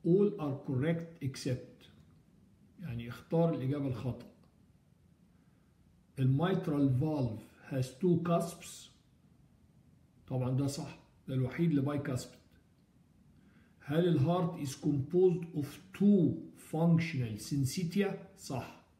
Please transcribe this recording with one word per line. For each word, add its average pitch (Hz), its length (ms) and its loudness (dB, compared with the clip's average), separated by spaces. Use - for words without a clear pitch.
all 202 240 6
are 139 180 -4
correct 151 560 -2
except، - 640 -6
يعني 120 300 -8
اختار 165 460 0
الإجابة 135 320 -2
الخطأ. 127 380 -6
الميترال 143 800 2
valve 139 760 -4
has 131 120 0
two 170 440 0
cusps، - 600 -4
طبعًا 127 300 -2
ده 139 100 0
صح، - 320 -8
ده 135 60 -6
الوحيد 131 360 0
اللي 143 120 4
بايكاسبت. 131 580 -4
هل 165 280 0
الهارت 165 600 2
is - 40 -6
composed 165 760 2
of 143 120 -4
two 190 340 6
functional 143 680 2
syncytia؟ 175 760 0
صح. - 480 -10